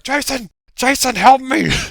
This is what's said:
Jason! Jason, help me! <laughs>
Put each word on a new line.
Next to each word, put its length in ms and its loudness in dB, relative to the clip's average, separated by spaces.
Jason! 500 -4
Jason, 420 -2
help 240 6
me! 360 -2
<laughs> 140 -6